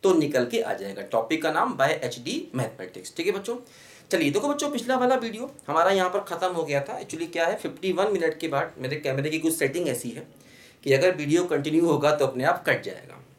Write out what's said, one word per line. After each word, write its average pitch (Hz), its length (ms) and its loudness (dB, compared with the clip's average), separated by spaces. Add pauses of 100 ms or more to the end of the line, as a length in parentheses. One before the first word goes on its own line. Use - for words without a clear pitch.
तो 190 100 6
निकल 139 320 4
के 117 160 -2
आ - 120 -2
जाएगा। 98 360 -8
topic - 340 0
का 156 80 0
नाम 208 260 0
by 135 120 4
एचडी 123 460 -4 (200)
mathematics, 107 600 -8
ठीक 170 80 -2
है 196 80 2
बच्चों। 196 220 -4 (560)
चलिए 156 200 4
देखो - 160 0
बच्चों, 285 240 0
पिछला 254 260 0
वाला 247 200 4
video 233 340 -6 (160)
हमारा 165 240 4
यहाँ 185 180 4
पर 190 180 -2
ख़त्म 180 240 -2
हो 170 120 -2
गया 143 180 0
था। 208 180 -8
Actually 160 280 -8
क्या 170 200 0
है, 202 100 0
फिफ्टी 185 360 -4
वन 202 200 2
minute 165 260 0
के 165 80 -4
बाद 143 300 -2
मेरे 131 200 -4
camera 139 320 -2
की 156 100 -2
कुछ 160 160 0
setting 156 340 0
ऐसी 120 220 -4
है 135 160 -12 (560)
कि 139 100 4
अगर 175 220 4
video 151 300 2
continue 151 400 2
होगा 151 300 4
तो 143 120 2
अपने 127 180 -4
आप 170 200 0
कट 135 180 0
जाएगा। - 360 -12 (200)